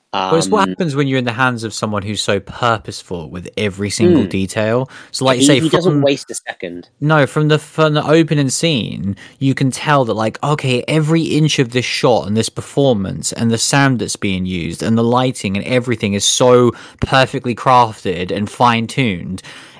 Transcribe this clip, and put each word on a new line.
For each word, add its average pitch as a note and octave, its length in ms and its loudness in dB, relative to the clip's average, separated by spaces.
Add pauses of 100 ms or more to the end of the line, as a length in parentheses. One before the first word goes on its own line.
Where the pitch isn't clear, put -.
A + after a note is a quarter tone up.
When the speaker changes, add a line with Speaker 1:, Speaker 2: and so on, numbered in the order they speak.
(120)
Speaker 1:
Well, F#2+ 240 0
it's B2+ 120 0
what G3+ 140 2
Speaker 2:
Um, F#3+ 80 0
Speaker 1:
happens E3+ 260 -4
when C#3+ 120 0
you're C3+ 100 0
in B2 80 -2
the A#2+ 60 -2
hands B2 300 0
of A2 120 -8
someone G#2 280 -4
who's G2+ 200 -6
so G2+ 180 0
purposeful G2+ 880 -4
with F2 300 -12
every G2+ 320 -4
single E3 320 2
Speaker 2:
Mm. F#2 80 -4
Speaker 1:
detail. A2 580 -2 (220)
So, - 160 -4
like C3 100 4
you - 60 -4
Speaker 2:
He, C3+ 40 6
Speaker 1:
say, C#3 140 6
Speaker 2:
he D#3+ 80 0
doesn't E3 240 2
Speaker 1:
from C#3+ 80 2
Speaker 2:
waste C#3 300 0
a - 40 -10
second. - 540 -12 (140)
Speaker 1:
No, D3 240 4
from D3+ 220 0
the, D3+ 100 4
from D#3 340 0
the D3+ 140 0
opening D3+ 420 2
scene, G2 680 -2 (260)
you C3+ 120 2
can C3 180 0
tell C#3 360 2
that, G#2+ 80 0
like, A2 280 -2
okay, C3+ 460 0
every D#3 340 2
inch D3+ 360 2
of A#2+ 140 0
this B2 120 0
shot A2+ 420 0
and G2+ 80 -2
this A2+ 140 0
performance A2 840 -2
and A#2 200 -2
the A2+ 80 0
sound C3+ 400 2
that's G#2 180 -4
being F#2+ 300 -2
used E2+ 360 -6
and A2+ 140 0
the A#2 80 2
lighting B2 500 0
and G2+ 120 -6
everything A#2 480 0
is G2+ 100 -2
so B2 480 4 (280)
perfectly C3+ 540 0
crafted G#2+ 760 2
and G#2 180 -4
fine-tuned. A2+ 960 -2 (380)